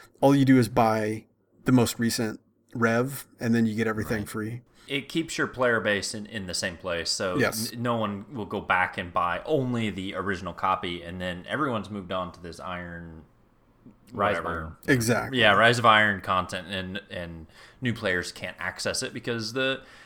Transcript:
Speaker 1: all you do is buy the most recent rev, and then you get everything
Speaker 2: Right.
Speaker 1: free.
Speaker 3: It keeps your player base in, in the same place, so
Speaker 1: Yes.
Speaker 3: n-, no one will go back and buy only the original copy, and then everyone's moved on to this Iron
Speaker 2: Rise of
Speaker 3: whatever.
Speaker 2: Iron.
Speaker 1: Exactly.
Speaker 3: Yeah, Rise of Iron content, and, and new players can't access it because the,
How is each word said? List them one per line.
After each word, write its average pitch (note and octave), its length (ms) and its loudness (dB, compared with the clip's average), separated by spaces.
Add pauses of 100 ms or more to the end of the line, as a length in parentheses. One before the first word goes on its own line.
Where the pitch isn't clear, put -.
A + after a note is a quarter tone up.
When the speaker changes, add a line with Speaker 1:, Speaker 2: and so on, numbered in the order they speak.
(220)
Speaker 1:
all C#3 140 8
you C#3 100 6
do C3 140 10
is A2+ 100 4
buy A2 560 2 (400)
the C3 60 2
most B2 260 4
recent A#2 420 -2 (360)
rev, A#2+ 500 0 (140)
and A#2 160 2
then A#2 100 4
you G#2+ 80 0
get A2 140 0
everything A2 320 -2
Speaker 2:
Right. G#2 100 -6
Speaker 1:
free. A2+ 320 -6 (260)
Speaker 3:
It C#3 220 -6
keeps D#3+ 300 -4
your C#3 80 0
player A#2+ 320 2
base G2+ 340 0
in, G#2 140 -10
in G#2 180 -8
the F2+ 80 -6
same F2 240 -4
place, E2+ 320 -4
so F#2 300 -2
Speaker 1:
Yes. A2 340 -2
Speaker 3:
n-, A#2+ 80 -10
no A#2+ 160 0
one G#2 340 -4
will A2 140 -8
go G2+ 160 -6
back F2+ 380 0
and F2 120 -8
buy F2 320 -2
only B2 460 0
the F#2+ 240 -6
original F2+ 400 -4
copy, F2+ 480 -2
and F2 180 -10
then F2+ 300 -6
everyone's A2+ 400 -4
moved F#2+ 220 -10
on F#2 220 -4
to - 100 -20
this E2 160 -14
Iron E2+ 640 -12 (880)
Speaker 2:
Rise G2+ 240 0
of E2 80 -6
Speaker 3:
whatever. E2 180 -6
Speaker 2:
Iron. D#2+ 120 -12 (120)
Speaker 1:
Exactly. A#2+ 520 2
Speaker 3:
Yeah, G#2+ 140 8
Rise A2+ 260 6
of - 60 2
Iron G#2+ 360 6
content, F#2 480 -2
and, F#2+ 320 -6 (100)
and E2+ 360 -10 (340)
new A#2+ 120 0
players F2+ 380 -2
can't - 260 -12
access F#2 460 -4
it - 100 -8
because A#2 380 -6
the, C3 300 -2 (240)